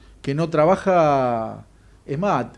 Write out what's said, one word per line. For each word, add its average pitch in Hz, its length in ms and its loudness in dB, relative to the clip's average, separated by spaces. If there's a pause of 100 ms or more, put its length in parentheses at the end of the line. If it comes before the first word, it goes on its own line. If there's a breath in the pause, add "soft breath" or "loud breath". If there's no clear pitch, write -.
(220 soft breath)
que 139 120 -4
no 160 160 -2
trabaja, 147 1160 2 (400 soft breath)
es 143 120 -6
más, 160 300 -2 (100)